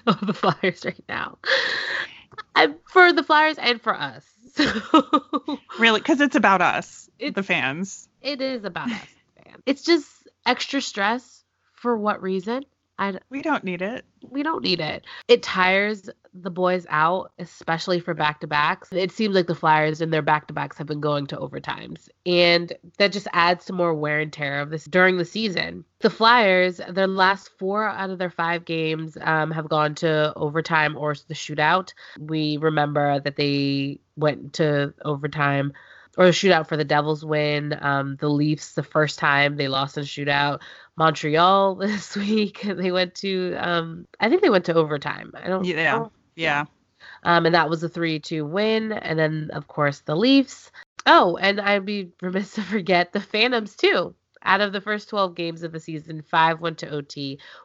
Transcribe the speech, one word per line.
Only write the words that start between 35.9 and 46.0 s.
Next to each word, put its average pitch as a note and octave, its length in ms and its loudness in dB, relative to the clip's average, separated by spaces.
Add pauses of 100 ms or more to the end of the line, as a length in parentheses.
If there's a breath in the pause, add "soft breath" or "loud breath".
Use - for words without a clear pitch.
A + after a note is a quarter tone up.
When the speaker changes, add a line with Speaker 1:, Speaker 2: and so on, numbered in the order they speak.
Speaker 1:
or F3+ 80 8
a F3+ 40 8
shootout E3+ 360 4
for E3 120 -4
the D3+ 60 0
Devils D3 400 0
win. D3 560 -2
Um, C#3 360 -2
the D3+ 120 -2
Leafs, D3 460 0
the D3+ 80 -2
first D3+ 360 0
time C#3+ 380 2
they C#3 120 -2
lost C3+ 300 -4
in D3 40 -4
a C#3+ 40 -8
shootout. C#3+ 540 -2 (360 loud breath)
Montreal E3+ 800 4
<laughs> F#3+ 60 -10
this G3+ 360 -4
week, G#3 460 -2
they F#3+ 300 -4
went F3+ 240 0
to, F#3 420 -4
um, E3+ 480 -4 (140)
I G#3 80 4
think F4+ 140 2
they E4+ 80 6
went F#3 160 4
to E3 80 0
overtime. D3 600 -2
I - 140 -12
don't F#3+ 160 -2
Speaker 2:
Yeah. D#3+ 300 0
Speaker 1:
I C3 40 2
don't A3+ 140 -8 (220)